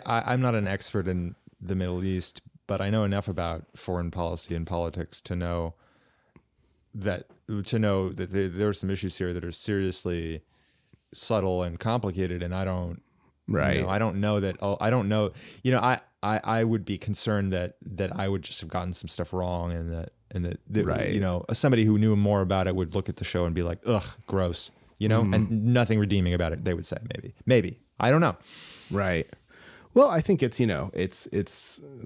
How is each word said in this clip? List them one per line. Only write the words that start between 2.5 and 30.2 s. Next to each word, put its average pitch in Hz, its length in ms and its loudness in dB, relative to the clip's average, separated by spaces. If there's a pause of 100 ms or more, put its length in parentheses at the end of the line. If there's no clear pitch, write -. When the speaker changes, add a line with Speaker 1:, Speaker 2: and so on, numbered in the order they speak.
Speaker 1:
but 98 140 -2
I 98 80 0
know 107 160 2
enough 101 240 0
about 85 360 -4 (120)
foreign 87 340 -4
policy 87 440 -4
and 82 120 -4
politics 85 560 -4
to 90 140 -6
know 85 380 -2 (1200)
that, 98 320 -4 (400)
to 117 120 0
know 98 320 4
that 90 200 -6
there, 98 180 2
there 98 220 0
are - 20 0
some 95 160 -4
issues 95 300 -4
here 90 160 -2
that 85 100 -8
are 87 80 -8
seriously 87 880 -2 (720)
subtle 95 500 0
and 85 160 -4
complicated, 95 640 -2
and 87 120 -4
I 95 100 -2
don't, 90 380 -4 (440)
Speaker 2:
Right. 69 300 2
Speaker 1:
you 123 60 2
know, 92 80 0
I 101 80 2
don't 101 240 0
know 104 180 2
that, 95 220 -2
oh, 101 180 0
I 104 80 2
don't 117 220 2
know, 107 220 2 (300)
you 127 100 2
know, 123 80 4
I, 123 200 4 (240)
I, 107 160 2 (200)
I 113 40 4
would 113 200 2
be 98 140 -2
concerned 101 540 0
that, 90 300 -2
that 95 360 -4
I 98 100 0
would 98 140 0
just - 200 -10
have 80 80 -10
gotten 90 220 -2
some 85 160 -10
stuff - 240 -4
wrong 90 400 -2
and 82 200 -4
that, 82 200 -8 (180)
and 87 160 -2
that, - 140 -6 (100)
that, 104 160 2
Speaker 2:
Right. 95 260 0
Speaker 1:
you 101 80 0
know, 90 320 0
somebody 117 320 4
who 107 140 6
knew 107 180 6
more 101 240 4
about 95 260 2
it 92 80 0
would 87 200 -2
look 98 140 -2
at 90 80 -6
the - 80 -6
show 87 200 0
and 85 100 0
be 87 80 0
like, 85 240 -2
"Ugh, 107 180 2 (220)
gross," 92 440 -2 (280)
you 107 100 0
know, 110 140 4
Speaker 2:
Mm-hmm. 101 120 2
Speaker 1:
and 110 320 2
nothing 120 340 4
redeeming 95 340 4
about 82 180 2
it, - 120 -6
they 90 100 0
would 87 120 -6
say, - 100 -6 (180)
maybe. - 200 -10 (120)
Maybe. 113 320 4 (220)
I 120 100 4
don't 156 100 6
know. 127 160 2 (540)
Speaker 2:
Right. 92 380 0 (640)
Well, 277 180 8
I 165 100 2